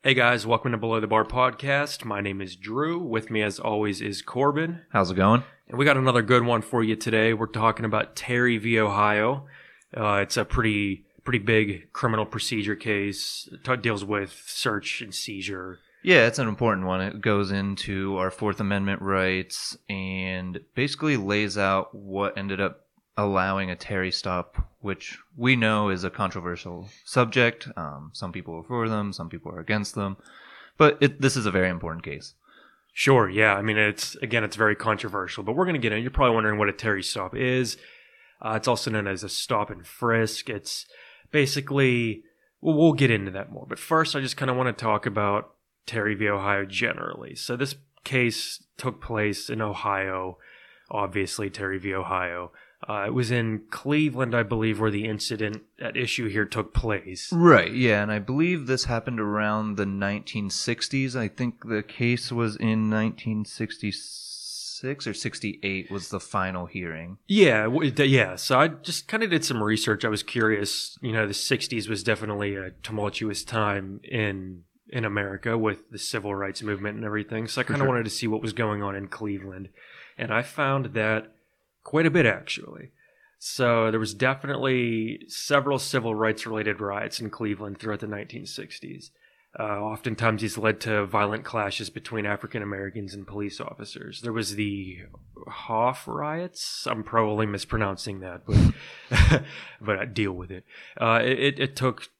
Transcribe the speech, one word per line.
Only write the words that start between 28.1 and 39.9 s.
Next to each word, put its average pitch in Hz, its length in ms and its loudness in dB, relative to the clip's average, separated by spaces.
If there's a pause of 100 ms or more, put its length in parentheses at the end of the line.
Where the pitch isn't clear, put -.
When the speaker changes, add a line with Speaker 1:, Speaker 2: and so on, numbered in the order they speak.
Speaker 2:
some 90 200 -10
people 85 240 -10
are 82 80 -12
for 117 240 -2
them, 104 240 -2
some 82 160 -10
people 80 240 -12
are 85 80 -10
against 104 340 -2
them. 98 220 -4 (600)
But 147 220 8
it, 139 200 4
this 135 160 4
is 110 100 0
a 92 60 2
very 92 160 4
important 85 360 -6
case. - 300 -12 (580)
Speaker 1:
Sure, 120 380 6
yeah. 104 240 4
I 101 80 0
mean, 107 140 0
it's, 104 400 0
again, 117 260 -2
it's 104 140 -6
very 107 180 4
controversial, 101 720 -4
but 110 100 -2
we're 180 100 2
gonna 170 140 0
get 113 140 0
in. 110 100 -2
You're 127 80 -4
probably 123 240 4
wondering 107 240 2
what 104 100 4
a 95 40 0
Terry 98 320 -2
stop 92 320 -6
is. 127 400 0 (640)
Uh, 110 140 -4
it's 107 100 -2
also 120 240 2
known 107 160 -2
as 95 160 -4
a 101 60 -10
stop 104 420 -2
and 92 160 -14
frisk. 113 640 0